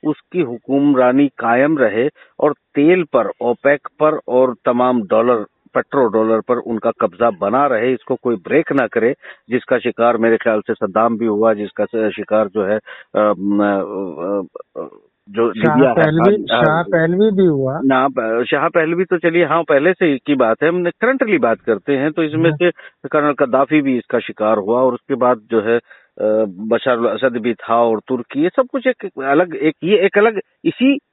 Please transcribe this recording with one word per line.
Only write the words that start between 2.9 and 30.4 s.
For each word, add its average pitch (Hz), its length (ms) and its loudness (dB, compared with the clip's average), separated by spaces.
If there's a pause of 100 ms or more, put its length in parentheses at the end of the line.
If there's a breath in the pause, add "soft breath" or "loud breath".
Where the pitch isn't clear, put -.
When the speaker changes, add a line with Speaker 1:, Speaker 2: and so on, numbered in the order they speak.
Speaker 1:
पर, 113 280 -2 (100)
ओपेक 135 460 0 (120)
पर 151 280 2
और 127 280 2 (100)
तमाम 123 360 0
डॉलर, 110 440 0 (280)
पेट्रो 135 340 0
डॉलर 110 340 0
पर 123 140 -2
उनका 113 360 -4 (100)
कब्जा 107 280 0
बना 120 360 0
रहे, 127 280 0
इसको 123 220 -6
कोई 120 200 -4
ब्रेक 156 360 -2
ना 135 160 0
करे, 117 280 -2 (340 loud breath)
जिसका 123 280 -2
शिकार 117 400 0
मेरे 113 200 2
ख्याल 107 240 0
से 113 120 -6
सद्दाम 110 440 -2
भी 117 80 -4
हुआ, 110 280 0
जिसका 104 320 -6
स-, 110 300 -4
शिकार 107 320 -2
जो 98 160 -4
है, 101 140 -2 (380 loud breath)
अ, 107 240 2
म-, 98 1040 -4
अ, - 140 -18 (220)
अ, 80 60 -12 (420)
जो 107 240 -2
Speaker 2:
शाह 151 220 0
Speaker 1:
लीबिया 139 140 4
है, 120 60 0
Speaker 2:
पहलवी, 160 560 2
Speaker 1:
हाँ, 120 120 2
Speaker 2:
शाह 156 120 2
Speaker 1:
हाँ। 170 80 -2
Speaker 2:
पहलवी 180 480 0
भी 190 140 2
हुआ। 139 380 0
Speaker 1:
ना, 135 240 2
प-, 120 360 -2
शाह 143 240 -2
पहलवी 170 360 0
तो 180 140 -2
चलिए, 170 280 2
हाँ, 160 180 0
पहले 151 300 2
से 151 240 0
की 143 180 -2
बात 113 280 2
है, 151 60 2
हमने 175 200 -2
करंटली 226 480 -2
बात 117 220 0
करते 117 380 -2
हैं, 143 140 -2
तो 165 120 -4
इसमें 160 280 0
Speaker 2:
हाँ। 151 60 -4
Speaker 1:
से 175 140 0 (400 loud breath)
कर्नल 147 220 0
कद्दाफी 139 480 2
भी 135 160 0
इसका 117 220 -4
शिकार 110 380 -2
हुआ 110 240 0
और 131 120 2
उसके 135 220 -6
बाद 123 220 2 (140)
जो 113 100 2
है, 113 160 0
अ, - 720 -2
बशर 110 420 -2
अल 117 140 0
असद 117 320 0
भी 113 160 -2
था 117 300 0
और 113 240 0
तुर्की, 131 360 -4
ये 180 60 2
सब 254 220 -2
कुछ 262 160 -4
एक 214 360 -6
अलग, 156 320 0
एक, 151 280 -2
ये 196 160 0
एक - 180 0
अलग 214 220 2 (260)